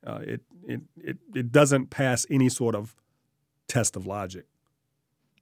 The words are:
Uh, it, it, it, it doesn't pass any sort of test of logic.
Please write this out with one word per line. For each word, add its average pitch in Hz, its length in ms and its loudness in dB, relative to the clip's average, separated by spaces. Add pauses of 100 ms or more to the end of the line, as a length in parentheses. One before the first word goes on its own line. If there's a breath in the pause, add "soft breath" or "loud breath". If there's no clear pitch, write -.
Uh, 107 200 -10
it, - 180 -8 (260)
it, 120 140 -6 (160)
it, - 200 -10 (180)
it 123 160 -4
doesn't 139 400 6
pass 131 360 0
any 131 220 4
sort 117 240 0
of 107 220 -6 (720)
test - 280 0
of 95 120 -10
logic. 92 380 -8 (960)